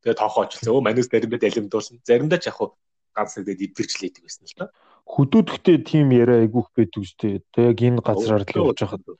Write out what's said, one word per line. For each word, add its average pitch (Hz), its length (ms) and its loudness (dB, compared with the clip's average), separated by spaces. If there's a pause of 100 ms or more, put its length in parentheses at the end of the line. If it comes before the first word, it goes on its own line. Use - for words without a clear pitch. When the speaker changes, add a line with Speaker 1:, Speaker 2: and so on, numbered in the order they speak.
Speaker 1:
Тэгээ 113 140 0
тоохоо 107 240 0
очилсан. - 280 -6
Өө, 131 120 2
манайс 120 240 0
заримдаа 113 320 -2
далимдуулна. 110 640 -4
Заримдаа 147 360 2
ч - 80 -10
яг 110 80 -10
хуу - 200 -6 (400)
ганц 107 200 -6
нэг 98 140 -10
дэвдэрч 95 420 -8
л 95 160 -8
идэг - 160 -14
байсан - 200 -20
л - 120 -20
та. - 100 -10 (420)
Speaker 2:
Хөдөөдөгтөө 175 720 2
тийм 151 300 0
яриа 120 320 4
айгүйх 113 300 0
байдаг 110 320 -2
шүү - 160 -16
дээ. 104 160 -2 (120)
Тэг - 160 0
яг 120 160 2
энэ 120 200 2
газраар 107 440 0
л 98 40 -8
Speaker 1:
Өө, - 240 0
Speaker 2:
явж - 80 -4
хахад 101 240 -6 (160)